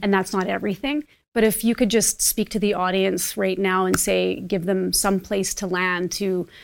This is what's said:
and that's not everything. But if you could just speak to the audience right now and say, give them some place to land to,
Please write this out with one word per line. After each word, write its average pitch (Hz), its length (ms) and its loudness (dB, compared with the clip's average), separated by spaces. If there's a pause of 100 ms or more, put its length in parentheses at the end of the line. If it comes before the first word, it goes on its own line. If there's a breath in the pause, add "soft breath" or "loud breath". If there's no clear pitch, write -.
and 202 120 2
that's 190 180 0
not 185 140 0
everything. 208 580 -2 (300 soft breath)
But 226 100 4
if 220 180 2
you 226 120 2
could 220 160 2
just 208 320 2
speak - 280 0
to - 80 -4
the 202 140 2
audience 185 640 0
right 190 220 0
now 190 260 2
and 185 160 2
say, 185 400 0
give 180 240 -4
them 185 300 0
some 196 260 2
place 190 360 -4
to 208 100 -6
land 180 460 0
to, 185 360 -2 (160 loud breath)